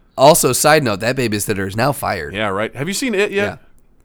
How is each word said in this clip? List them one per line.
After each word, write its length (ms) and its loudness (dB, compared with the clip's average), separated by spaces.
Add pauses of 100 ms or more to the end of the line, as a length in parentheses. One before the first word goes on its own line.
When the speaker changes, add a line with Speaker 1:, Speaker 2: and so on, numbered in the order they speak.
(180)
Speaker 1:
also, 360 6
side 300 4
note, 180 -2
that 140 -2
babysitter 520 -2
is 80 -8
now 160 0
fired. 420 -6
Speaker 2:
Yeah, 140 -2
right. 280 -4
Have 120 -6
you 80 -4
seen 180 -4
It 180 0
yet? 300 -4
Speaker 1:
Yeah. 60 -20 (380)